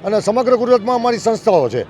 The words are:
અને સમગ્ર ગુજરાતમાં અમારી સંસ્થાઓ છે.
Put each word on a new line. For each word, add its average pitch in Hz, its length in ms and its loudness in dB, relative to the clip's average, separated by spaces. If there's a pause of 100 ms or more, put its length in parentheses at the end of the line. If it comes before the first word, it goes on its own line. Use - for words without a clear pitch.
અને 208 160 -2
સમગ્ર 233 360 0
ગુજરાતમાં 240 380 0
અમારી 233 240 -2
સંસ્થાઓ 190 500 0
છે. 107 200 -4